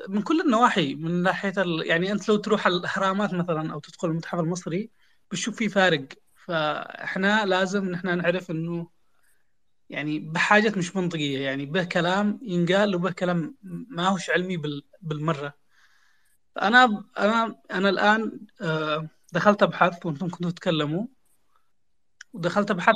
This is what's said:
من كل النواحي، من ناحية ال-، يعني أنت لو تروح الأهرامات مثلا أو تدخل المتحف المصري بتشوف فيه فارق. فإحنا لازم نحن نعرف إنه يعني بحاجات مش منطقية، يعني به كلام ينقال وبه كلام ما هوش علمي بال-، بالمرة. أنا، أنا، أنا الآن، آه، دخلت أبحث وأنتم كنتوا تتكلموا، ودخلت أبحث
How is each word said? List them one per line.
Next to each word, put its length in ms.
من 140
كل 180
النواحي، 540
من 280
ناحية 360
ال-، 280
يعني 260
أنت 160
لو 80
تروح 300
الأهرامات 680
مثلا 380
أو 60
تدخل 300
المتحف 300
المصري 520
بتشوف 260
فيه 120
فارق. 380
فإحنا 1120
لازم 440
نحن 280
نعرف 320
إنه 380
يعني 280
بحاجات 600
مش 180
منطقية، 420
يعني 280
به 180
كلام 580
ينقال 520
وبه 160
كلام 520
ما 460
هوش 220
علمي 260
بال-، 260
بالمرة. 520
أنا، 420
أنا، 380
أنا 180
الآن، 520
آه، 480
دخلت 300
أبحث 440
وأنتم 220
كنتوا 220
تتكلموا، 560
ودخلت 380
أبحث 240